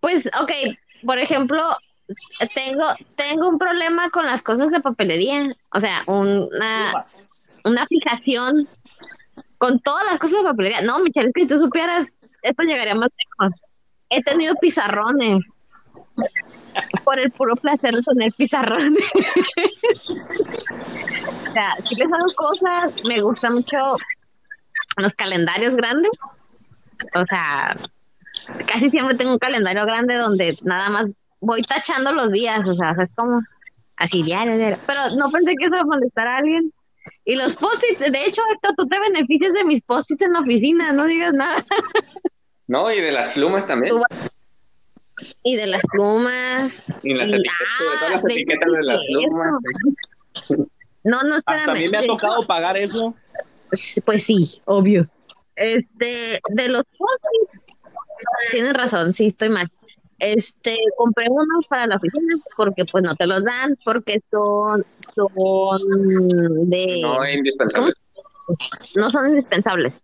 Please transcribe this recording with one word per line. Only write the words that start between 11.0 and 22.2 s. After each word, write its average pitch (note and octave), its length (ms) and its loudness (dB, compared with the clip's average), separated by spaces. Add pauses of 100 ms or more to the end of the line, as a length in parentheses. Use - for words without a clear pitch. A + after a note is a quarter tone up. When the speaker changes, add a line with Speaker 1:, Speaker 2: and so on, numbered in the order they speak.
Speaker 1:
Michelle, C#4+ 280 2
es B3 60 0
que F4+ 80 2
si D4 60 4
tú C#4+ 100 2
supieras, E4 480 2 (360)
esto B3+ 200 0
llegaría B3+ 320 0
más A#3 140 2 (300)
lejos. G3 220 0 (500)
He C4 120 0
tenido D#4 380 0
pizarrones A3 840 2 (1600)
por C4+ 140 2
el C4 120 0
puro B3 260 0
placer C#4 380 0
de A#3+ 80 0
tener A#3+ 300 2
pizarrones. C#4+ 720 2
<laughs> - 60 -8 (2250)
O - 60 -12
sea, G3+ 220 0 (100)
sí - 100 -2
les C#4+ 140 2
hago F4 240 2